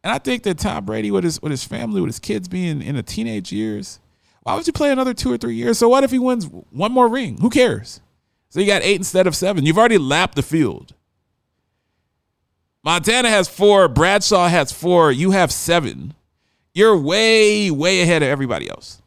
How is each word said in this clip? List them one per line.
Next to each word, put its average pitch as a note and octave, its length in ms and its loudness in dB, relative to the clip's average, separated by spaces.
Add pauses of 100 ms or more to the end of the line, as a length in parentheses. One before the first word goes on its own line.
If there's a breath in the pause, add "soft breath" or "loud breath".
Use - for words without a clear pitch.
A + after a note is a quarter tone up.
And G#3 100 -4
I - 60 -4
think B3 260 -4
that F#3+ 140 -2
Tom G3+ 260 -6
Brady G#3+ 260 -4
with F#3+ 140 0
his, E3 180 -4
with D3+ 80 -6
his C#3 140 -6
family, G#3 360 -6
with - 80 -2
his A2+ 100 -10
kids G3 300 -8
being F3 320 -6
in C#3+ 140 -8
the A#2+ 80 -4
teenage A2 500 -8
years, A2 480 -8 (420)
why - 120 -6
would E4 120 -6
you D#4+ 60 -2
play D4 180 -2
another B3+ 240 -2
two B3+ 180 -4
or A#3 60 -4
three A#3 160 -6
years? A#3 240 -2
So A#3 100 4
what C4+ 160 4
if A#3 60 -2
he C4 80 0
wins B3 280 -2 (240)
one G3 220 -4
more B3 160 4
ring? A3+ 320 -4
Who A#3 100 2
cares? D3+ 500 0 (500)
So E3 100 -6
you G3+ 60 2
got G3+ 160 2
eight G3 140 2
instead F#3 300 0
of E3 80 0
seven. F#3 320 -2
You've D#3+ 120 4
already A3+ 200 4
lapped D3+ 360 0
the C#3 80 -2
field. - 520 -2 (1900)
Montana G#3+ 480 0
has G3 180 2
four. G3 400 4
Bradshaw F3+ 600 2
has E3 220 0
four. E3+ 400 2
You D3+ 200 0
have F#3 200 2
seven. C3+ 600 -4 (640)
You're G#3 220 6
way, G#3 760 2
way F3+ 320 0
ahead E3 200 2
of C3+ 60 0
everybody A#2+ 400 -4
else. - 380 -18